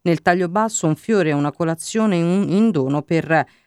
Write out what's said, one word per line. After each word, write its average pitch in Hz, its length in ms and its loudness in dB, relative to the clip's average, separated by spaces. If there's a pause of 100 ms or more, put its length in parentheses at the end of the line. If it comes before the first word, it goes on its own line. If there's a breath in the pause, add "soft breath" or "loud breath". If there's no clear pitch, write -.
Nel 165 200 0
taglio 180 260 0
basso 214 380 -2
un 156 80 2
fiore 190 360 0
e - 20 0
una 143 180 0
colazione 180 640 -2
in, 175 340 0
in 208 220 2
dono 143 320 0
per 156 420 0 (220 soft breath)